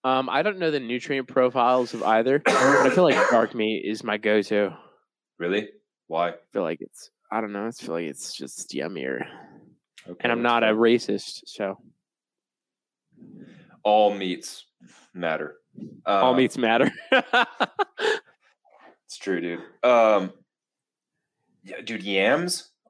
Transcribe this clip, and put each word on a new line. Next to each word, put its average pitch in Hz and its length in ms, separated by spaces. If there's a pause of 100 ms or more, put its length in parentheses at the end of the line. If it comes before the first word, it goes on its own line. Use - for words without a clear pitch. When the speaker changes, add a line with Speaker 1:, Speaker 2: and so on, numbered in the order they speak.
Speaker 1:
Um, 131 260
I 131 140
don't 202 160
know 165 120
the 147 80
nutrient 127 480
profiles 127 640
of 113 100
either, 113 360
but - 160
I 269 340
feel 180 140
like 147 120
Speaker 2:
<coughs> - 160
Speaker 1:
dark 113 220
meat 110 320
is 107 180
my 107 140
go-to. 104 580 (640)
Speaker 2:
Really? 98 320 (380)
Why? 85 220
Speaker 1:
I 85 40 (200)
feel 98 100
like 82 180
it's, - 300 (200)
I 113 100
don't 104 100
know. 101 160
I 117 40
feel - 240
like 85 100
it's - 280
just - 380
yummier. 69 540 (840)
Speaker 2:
Okay, 90 140
Speaker 1:
And 120 100
I'm 117 100
Speaker 2:
that's 120 100
Speaker 1:
not 117 120
a 113 40
Speaker 2:
fair. 107 80
Speaker 1:
racist, 117 720
so. 98 300 (2000)
Speaker 2:
All 107 300
meats 92 520 (480)
matter. 78 420 (500)
Speaker 1:
All 101 260
Speaker 2:
Um, 127 60
Speaker 1:
meats 131 200
matter. 117 340 (200)
<laughs> 262 100 (1900)
Speaker 2:
It's - 60
true, 92 240
dude. 87 180 (240)
Um, 110 480 (1300)
yeah, - 200
dude, 107 200
yams? 110 680 (200)